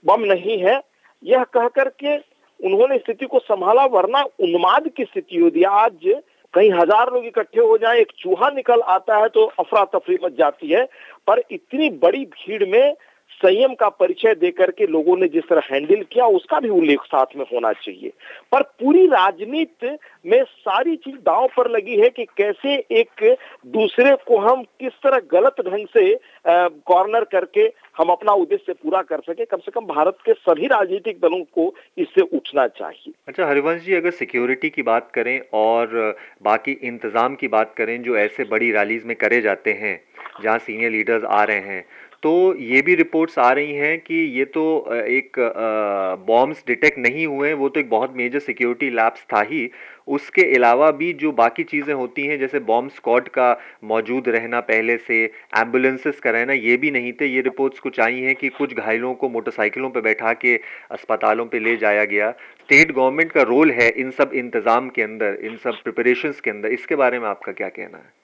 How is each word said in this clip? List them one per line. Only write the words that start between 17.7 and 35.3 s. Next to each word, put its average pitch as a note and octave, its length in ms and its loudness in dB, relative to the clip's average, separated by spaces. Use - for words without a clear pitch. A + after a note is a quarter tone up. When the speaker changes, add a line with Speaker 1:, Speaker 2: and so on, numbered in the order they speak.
Speaker 1:
चाहिए। - 400 -12
पर C4+ 100 2
पूरी D#4 440 4
राजनीति A#3+ 920 -2
में A#3+ 180 4
सारी A#3+ 520 -4
चीज C4+ 180 -14
दांव A3+ 420 0
पर B3 140 0
लगी A3 260 -4
है A3 120 6
कि B3 160 -4
कैसे G#3 500 -2
एक A3+ 460 2
दूसरे A#3+ 500 2
को A#3 120 4
हम A#3+ 240 2
किस B3 300 -12
तरह C4+ 280 0
गलत G#3+ 300 4
ढंग F#3+ 260 -6
से, G3 280 4
अ, F3 220 4
corner G#3 380 2
करके G3+ 480 0
हम E3 120 0
अपना G#3 240 0
उद्देश्य F#3+ 400 0
पूरा F3 300 -4
कर D#3 180 -8
सके। E3+ 240 -8
कम G3 140 -6
से F#3 120 -12
कम A3+ 160 -8
भारत D#3+ 380 -2
के A3+ 80 0
सभी E3 340 0
राजनीतिक G3+ 540 -2
दलों F3 240 -2
को F3 300 -4
इससे F3+ 220 0
उठना C#3+ 480 -2
चाहिए। - 440 -14
Speaker 2:
अच्छा E3 180 -4
हरिवंश D3+ 360 0
जी, F#3 120 -2
अगर E3+ 160 0
security C3 600 -4
की D3 120 -8
बात A#2 320 -2
करें B2 280 -4